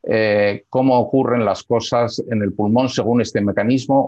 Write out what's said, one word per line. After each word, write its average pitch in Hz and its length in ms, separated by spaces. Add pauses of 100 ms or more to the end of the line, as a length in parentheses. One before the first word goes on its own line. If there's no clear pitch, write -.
eh, 104 680
cómo 131 300
ocurren 120 440
las 98 200
cosas 117 640
en 110 140
el 98 100
pulmón 110 340
según 120 320
este 113 220
mecanismo, 123 680